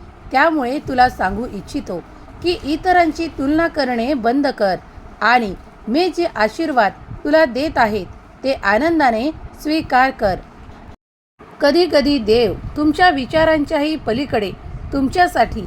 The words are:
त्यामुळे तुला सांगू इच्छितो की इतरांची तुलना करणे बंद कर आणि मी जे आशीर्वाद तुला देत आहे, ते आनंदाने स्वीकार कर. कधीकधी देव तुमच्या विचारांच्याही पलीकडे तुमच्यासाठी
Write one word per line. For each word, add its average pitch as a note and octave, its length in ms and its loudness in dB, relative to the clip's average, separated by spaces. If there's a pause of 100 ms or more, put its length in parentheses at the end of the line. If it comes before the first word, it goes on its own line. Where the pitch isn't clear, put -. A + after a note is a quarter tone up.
(320)
त्यामुळे C#4+ 460 2
तुला B3+ 300 2
सांगू G#3 380 -4
इच्छितो F#3+ 520 -8 (440)
की F4 220 0
इतरांची E4 640 0
तुलना D4+ 420 0
करणे B3+ 460 -2
बंद C4 320 0
कर G3+ 300 0 (440)
आणि A3 340 2 (340)
मी D#4+ 280 2
जे F4 100 0 (100)
आशीर्वाद A3 560 0 (320)
तुला D#4 200 4
देत C4+ 320 -2
आहे, G#3+ 280 0 (400)
ते C4+ 80 0
आनंदाने B3+ 800 2 (320)
स्वीकार C#4 480 2
कर. G#3 240 -2 (1300)
कधीकधी C#4+ 580 2
देव A3 360 2 (220)
तुमच्या D#4 340 4
विचारांच्याही D#4 840 0
पलीकडे A#3 540 -2 (420)
तुमच्यासाठी C#4 760 2